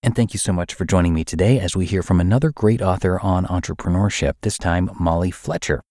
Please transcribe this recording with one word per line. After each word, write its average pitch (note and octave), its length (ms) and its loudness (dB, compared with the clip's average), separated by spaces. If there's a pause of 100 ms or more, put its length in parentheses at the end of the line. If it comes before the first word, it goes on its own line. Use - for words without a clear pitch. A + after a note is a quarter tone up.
And A#2 140 0
thank A#2 180 0
you G2+ 40 -6
so - 160 -2
much F2 200 -4
for F#2 120 -4
joining F2 280 2
me D#2+ 120 0
today G#2 340 2
as F#2+ 160 -4
we F#2 100 0
hear F#2 180 -2
from F2+ 180 2
another B2 320 2
great A2 280 2
author F2+ 380 0
on F#2 280 0
entrepreneurship, F2+ 920 -2
this - 160 -2
time F2+ 400 0
Molly E2+ 320 0
Fletcher. - 600 -6